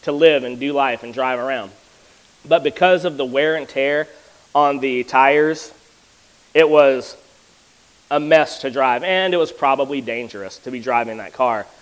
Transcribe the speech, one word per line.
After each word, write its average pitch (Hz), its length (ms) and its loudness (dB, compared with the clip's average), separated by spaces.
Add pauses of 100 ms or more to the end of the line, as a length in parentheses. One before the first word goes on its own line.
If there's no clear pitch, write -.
to 151 100 -6
live 147 320 4
and 123 160 -10
do 143 140 -6
life 131 300 -2
and 120 100 -14
drive 127 260 -4
around. 120 320 -6 (720)
But 160 180 2
because 180 420 2
of 151 120 -4
the 135 80 -2
wear 143 300 0
and 143 140 -8
tear 143 380 -2 (460)
on 143 260 2
the 127 240 -2
tires, 147 680 2 (840)
it 156 160 6
was 139 460 4 (960)
a 147 100 0
mess 151 400 2
to 139 100 -6
drive, 127 340 0
and 185 300 0
it 175 40 0
was 160 160 -2
probably 135 480 -2
dangerous 113 560 -10
to - 120 -16
be 123 120 -10
driving 117 360 -4
that 98 140 -14
car 113 340 -2 (160)